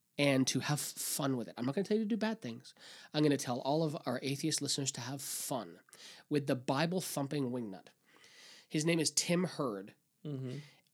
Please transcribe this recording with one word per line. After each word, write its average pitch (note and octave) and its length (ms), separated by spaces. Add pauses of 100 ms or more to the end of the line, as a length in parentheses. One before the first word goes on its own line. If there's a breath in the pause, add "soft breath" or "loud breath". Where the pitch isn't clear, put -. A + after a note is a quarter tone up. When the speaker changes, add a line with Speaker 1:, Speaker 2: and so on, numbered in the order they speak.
(180)
Speaker 1:
and C3+ 300
to C3 120
have C#3 200
fun - 560
with A2 120
it. E2 80
I'm - 100
not C#3 80
gonna G3+ 120
tell G#3+ 100
you A3 80
to G3+ 40
do A3+ 80
bad G#3+ 260
things. A#2+ 320 (400 loud breath)
I'm D3+ 80
gonna C#3+ 140
tell B2+ 240
all D3+ 240
of D3+ 120 (100)
our B2+ 160
atheist C#3 400
listeners C3+ 300
to - 80
have C3 220
fun F#2+ 540 (540 loud breath)
with C#3+ 160
the C#3 100
Bible-thumping C#3+ 920
wingnut. A2 360 (800 loud breath)
His D#3 160
name E3 160
is D3 100
Tim F3 340
Hurd, G#2 500 (320)
Speaker 2:
Mm-hmm. C3 240 (440 loud breath)